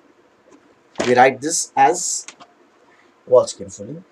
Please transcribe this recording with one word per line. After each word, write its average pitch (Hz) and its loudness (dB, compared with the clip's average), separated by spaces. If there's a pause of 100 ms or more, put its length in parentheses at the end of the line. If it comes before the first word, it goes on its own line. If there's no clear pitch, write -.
(1080)
we 123 2
write 123 4
this - -6
as, 147 0 (1000)
watch 120 2
carefully, 104 -16